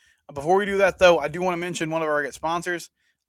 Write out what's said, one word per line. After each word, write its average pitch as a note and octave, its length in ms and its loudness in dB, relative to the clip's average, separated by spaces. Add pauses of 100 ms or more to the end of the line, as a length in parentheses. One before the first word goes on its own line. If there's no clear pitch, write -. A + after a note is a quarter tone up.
(340)
Before D#3 240 0
we G3+ 80 0
do G3 120 -2
that, F#3+ 220 2
though, F3 180 8
I D3 120 -2
do F3 120 -8
wanna F3+ 160 -2
mention E3+ 320 -6
one D#3+ 140 -4
of D#3 40 -4
our D3 240 -2
sponsors, E3+ 600 -6 (380)